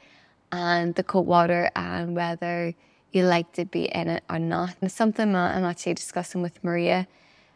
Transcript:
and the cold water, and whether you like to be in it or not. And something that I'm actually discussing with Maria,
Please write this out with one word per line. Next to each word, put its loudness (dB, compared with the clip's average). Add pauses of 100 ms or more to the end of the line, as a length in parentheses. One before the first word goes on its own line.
(520)
and 0
the 0
cold 2
water, 4
and -4
whether -4 (400)
you 4
like 2
to -4
be -2
in -2
it -4
or -4
not. -2
And -2
something 2
that 2
I'm 0
actually -2
discussing -6
with -8
Maria, 0 (480)